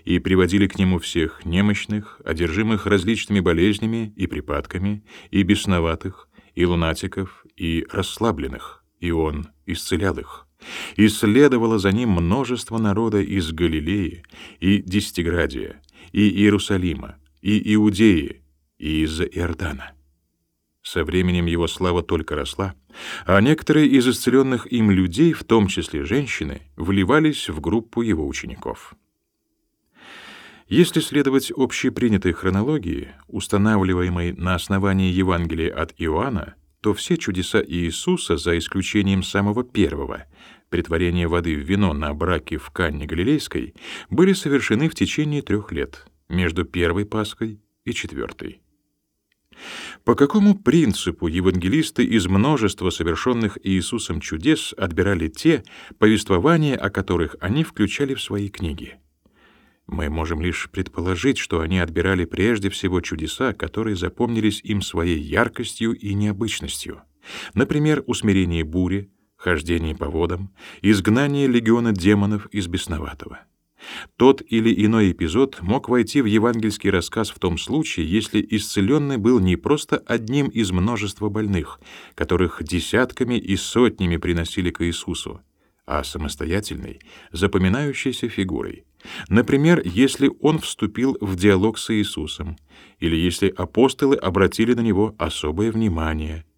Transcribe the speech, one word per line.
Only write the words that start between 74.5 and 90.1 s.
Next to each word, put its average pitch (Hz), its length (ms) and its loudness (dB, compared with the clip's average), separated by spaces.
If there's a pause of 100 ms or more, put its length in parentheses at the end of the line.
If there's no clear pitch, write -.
иной 107 280 4
эпизод 98 480 0
мог 104 280 -2
войти 123 320 2
в 127 40 2
евангельский 110 640 0
рассказ 95 400 -2
в - 80 -18
том 87 180 -2
случае, 101 540 -4
если 107 400 0
исцелённый 123 680 0
был 117 200 4
не 92 160 4
просто 147 440 -2
одним 120 500 -2
из 107 240 -2
множества 104 560 -2
больных, 101 500 -2 (380)
которых 85 480 0
десятками 117 760 -2
и - 160 -2
сотнями 95 640 2
приносили 85 540 -2
к 85 140 0
Иисусу, - 560 -6 (440)
а 73 180 -2
самостоятельной, 78 1000 -6 (300)
запоминающейся 104 1000 0
фигурой. 78 580 -6 (420)
Например, 139 560 4
если 131 560 2